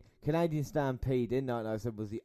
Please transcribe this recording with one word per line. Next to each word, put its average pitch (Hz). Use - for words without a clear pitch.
Canadian 156
Stampede 131
in 135
nineteen 120
ninety-seven 110
was 107
the 110